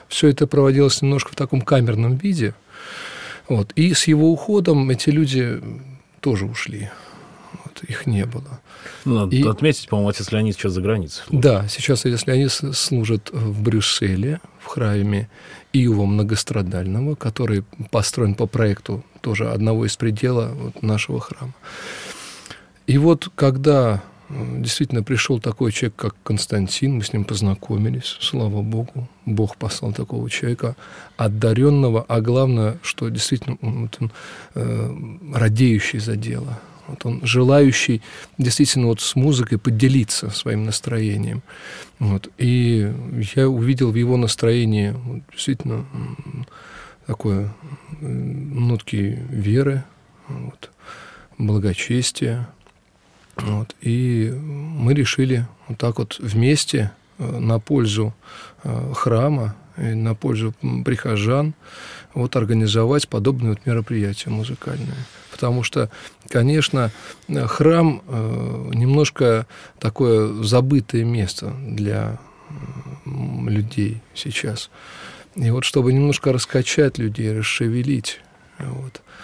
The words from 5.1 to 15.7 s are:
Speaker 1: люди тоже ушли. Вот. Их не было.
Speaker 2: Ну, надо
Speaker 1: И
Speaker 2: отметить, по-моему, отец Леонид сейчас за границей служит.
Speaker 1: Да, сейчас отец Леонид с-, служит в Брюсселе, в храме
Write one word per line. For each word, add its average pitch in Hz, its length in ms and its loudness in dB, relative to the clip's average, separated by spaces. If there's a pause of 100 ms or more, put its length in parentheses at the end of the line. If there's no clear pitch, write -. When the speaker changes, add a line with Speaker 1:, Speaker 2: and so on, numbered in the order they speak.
Speaker 1:
люди 131 500 2 (600)
тоже 101 260 0
ушли. 104 440 -8 (760)
Вот. - 200 -16
Их - 220 -10
не 101 180 2
было. - 360 -10 (440)
Speaker 2:
Ну, 123 160 2
надо 101 160 2
Speaker 1:
И 135 100 4
Speaker 2:
отметить, 135 420 2
по-моему, 101 200 2
отец 104 240 -4
Леонид 107 240 2
сейчас 98 160 -2
за 92 80 -2
границей 98 460 -2
служит. 139 160 2
Speaker 1:
Да, 104 260 4
сейчас - 380 -2
отец 120 200 -2
Леонид 131 240 2
с-, 139 220 -4
служит 113 600 -2
в 107 300 -2
Брюсселе, 107 800 0 (180)
в - 80 -20
храме 104 640 0 (440)